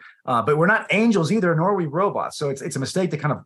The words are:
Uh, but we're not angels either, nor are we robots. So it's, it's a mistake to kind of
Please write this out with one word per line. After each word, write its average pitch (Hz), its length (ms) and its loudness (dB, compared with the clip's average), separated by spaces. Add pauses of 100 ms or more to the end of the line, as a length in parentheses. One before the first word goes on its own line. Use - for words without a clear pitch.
(260)
Uh, 120 160 0
but 147 160 2
we're 165 80 4
not 220 240 2
angels 196 420 2
either, 185 220 2
nor 165 160 2
are 202 60 2
we 180 100 -2
robots. 147 500 -2
So 143 140 -4
it's, 135 140 -6
it's 156 140 -8
a - 20 -2
mistake 175 320 -2
to 151 60 -2
kind 147 140 -2
of - 140 -4